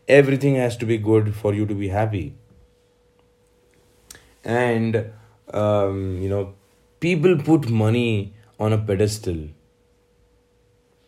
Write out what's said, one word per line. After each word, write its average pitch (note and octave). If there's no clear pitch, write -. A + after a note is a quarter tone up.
everything C#3
has B2
to A#2
be A2+
good G#2+
for G#2
you G#2+
to G#2+
be G2
happy. G#2+
And, A2+
um, G2
you F#2+
know, G2
people E3+
put C#3+
money A2
on G#2+
a A2
pedestal, G2